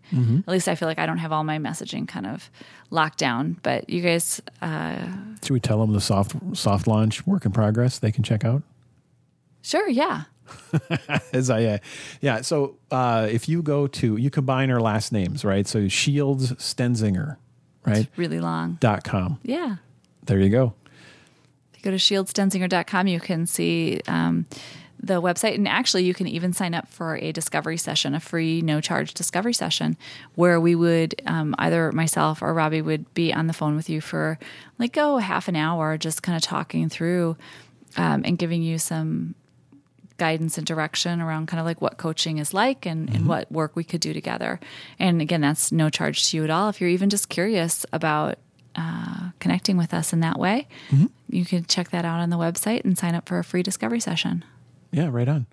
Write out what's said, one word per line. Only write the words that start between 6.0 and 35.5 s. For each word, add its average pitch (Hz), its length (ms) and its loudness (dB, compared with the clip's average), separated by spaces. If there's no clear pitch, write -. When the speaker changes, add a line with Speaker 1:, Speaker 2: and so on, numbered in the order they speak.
Speaker 1:
soft, 98 340 2
soft - 320 2
launch 110 400 2
work 190 200 2
in 101 60 0
progress 113 460 2
they 107 140 2
can 120 120 0
check 107 200 0
out? 123 180 2
Speaker 2:
Sure, 392 260 0
yeah. 269 360 2
Speaker 1:
<laughs> - 600 -2
As 131 180 2
I, 117 140 4
uh, 104 140 2
yeah. 120 220 2
So, 143 340 -2
uh, 120 380 2
if 117 200 -2
you 165 140 0
go 143 260 2
to, 113 280 0
you 127 140 2
combine 131 400 2
our 123 100 4
last 110 300 2
names, 92 340 0
right? 98 220 2
So 104 220 2
Shields 139 640 2
Stenzinger, 123 840 0
right? 110 220 2
Speaker 2:
It's - 120 -14
really 156 200 -2
long. 82 420 -4
Speaker 1:
dot 104 220 2
com. 95 400 -2
Speaker 2:
Yeah. 269 340 -4
Speaker 1:
There - 140 2
you - 120 6
go. 120 240 4
Speaker 2:
If - 60 -20
you - 60 -20
go 196 60 -2
to 190 80 0
shields 196 340 2
stenzinger 190 360 2
dot 175 180 2
com, 190 220 2
you 170 100 2
can 165 280 -2
see, 165 600 0
um, - 400 0
the 190 200 0
website. 180 360 0
And 202 100 2
actually, 185 380 2
you 180 100 2
can 180 140 -4
even 175 240 -2
sign 175 220 -2
up - 140 -6
for 160 280 -6
a 156 160 -6
discovery 160 440 -4
session, 151 380 -2
a 156 60 -2
free, 165 420 0
no-charge 156 520 0
discovery 202 380 -2
session, 160 440 -2
where 170 240 6
we 170 160 6
would, 165 500 2
um, 160 320 0
either 165 320 2
myself 156 500 2
or - 140 0
Robbie 156 280 2
would 156 320 -2
be 165 200 0
on 160 140 0
the 165 40 0
phone 151 240 0
with 160 140 -4
you 156 100 -2
for, 156 380 -4
like, 240 180 -2
oh, 294 220 4
half 185 300 -2
an 175 80 0